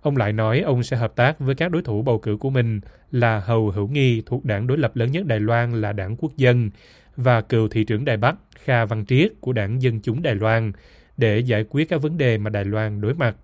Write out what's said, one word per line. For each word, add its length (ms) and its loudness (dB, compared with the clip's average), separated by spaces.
Ông 160 0
Lại 160 0
nói 260 2
ông 240 0
sẽ 140 -4
hợp 180 -2
tác 240 2
với 160 -2
các 160 -4
đối 100 -2
thủ 200 -4
bầu 180 0
cử 180 -4
của 120 -4
mình 320 0
là 280 2
Hầu 320 0
Hữu 160 -2
Nghi 380 2
thuộc 200 -6
đảng 220 -2
đối 100 0
lập 180 -2
lớn 160 0
nhất 140 -4
Đài 140 0
Loan 420 0
là 120 -2
Đảng 220 -6
Quốc 220 -6
dân 320 4
và 260 2
cựu 260 0
thị 160 0
trưởng 220 -2
Đài 120 0
Bắc 180 2
Kha 220 2
Văn 200 -4
Triết 260 2
của 120 -4
Đảng 280 -2
Dân 200 0
chúng 200 -4
Đài 140 -2
Loan 360 0
để 220 2
giải 300 0
quyết 200 -2
các 120 0
vấn 160 -2
đề 200 2
mà 120 -4
Đài 160 -2
Loan 360 -2
đối 120 -2
mặt. 300 0